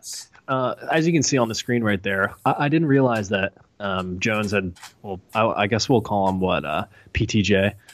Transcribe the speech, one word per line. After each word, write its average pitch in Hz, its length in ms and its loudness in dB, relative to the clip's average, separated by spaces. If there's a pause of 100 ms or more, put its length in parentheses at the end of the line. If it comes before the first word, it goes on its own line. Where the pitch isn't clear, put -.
(480)
Uh, 131 260 -2 (160)
as 160 160 2
you 175 60 2
can 156 100 2
see - 160 0
on 117 100 2
the 113 60 -6
screen 120 280 -2
right 104 200 0
there, 98 320 0 (100)
I, 135 160 2
I 147 80 0
didn't 160 200 2
realize 123 420 2
that, 98 240 -2 (260)
um, 92 400 -4
Jones 107 320 -2
had, 95 220 -2 (280)
well, 95 180 -10 (140)
I, 110 120 4
I 104 200 0
guess 107 220 0
we'll 117 140 4
call 101 260 0
him 95 120 0
what, 87 240 0
uh, 76 200 -4 (280)
P - 140 0
T 107 160 0
J, 98 320 2 (200)